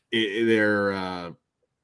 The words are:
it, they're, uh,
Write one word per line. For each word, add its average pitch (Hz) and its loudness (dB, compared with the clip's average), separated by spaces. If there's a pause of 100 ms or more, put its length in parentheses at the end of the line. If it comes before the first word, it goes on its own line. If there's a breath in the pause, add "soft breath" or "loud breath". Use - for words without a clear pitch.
(120)
it, 113 -2
they're, 104 2
uh, 92 -6 (520)